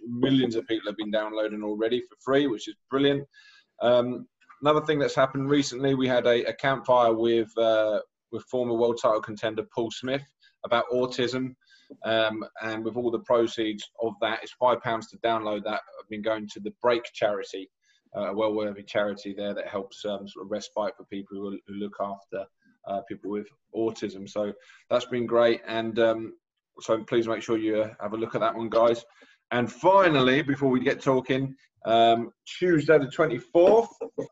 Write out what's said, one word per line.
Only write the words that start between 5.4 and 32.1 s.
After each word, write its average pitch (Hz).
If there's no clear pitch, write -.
recently, 139
we 131
had 123
a, 120
a 113
campfire 123
with, 113
uh, 110
with 110
former 123
world 117
title 110
contender 110
Paul 113
Smith 135
about 117
autism, 127
um, 110
and 110
with 113
all 123
the 117
proceeds 113
of 113
that, 110
it's 104
five 120
pounds 113
to 98
download 107
that, 107
have -
been 107
going 107
to 107
the 104
Break 117
charity, 98
uh, 95
a -
well-worthy 104
charity 101
there 101
that 101
helps, -
um, 101
sort -
of 98
respite 104
for 92
people 98
who, 98
who 98
look 101
after, 98
uh, 98
people 95
with 104
autism. 104
So 104
that's 123
been 120
great, 117
and, 113
um, 113
so 113
please 117
make 107
sure 113
you, 107
uh, 107
have 104
a 110
look 113
at 110
that 113
one, 117
guys. 117
And 120
finally, 156
before 139
we 127
get 127
talking, 135
um, 117